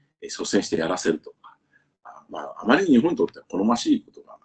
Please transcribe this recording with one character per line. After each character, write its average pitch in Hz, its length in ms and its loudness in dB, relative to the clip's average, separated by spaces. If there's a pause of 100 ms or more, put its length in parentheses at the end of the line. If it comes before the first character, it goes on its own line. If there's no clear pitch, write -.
(200)
え 82 60 -14
ー、 - 20 -12
率 - 160 -8
先 98 180 0
し - 80 -6
て - 60 -2
や 82 120 -2
ら 90 80 -2
せ - 140 -2
る 78 80 0
と - 120 -16 (120)
か、 - 140 -20 (480)
あ、 - 260 -20
ま 78 100 -10
あ、 76 220 -14
あ 92 40 -8
ま 254 100 4
り 392 80 2
に 349 80 2
日 120 80 8
本 170 100 2
に - 60 -4
と 90 80 2
っ - 20 -4
て - 140 -10
は - 80 -20
好 95 160 -2
ま 120 120 2
し - 200 2
い - 80 -6
こ - 60 -20
と - 120 -20
が - 220 -20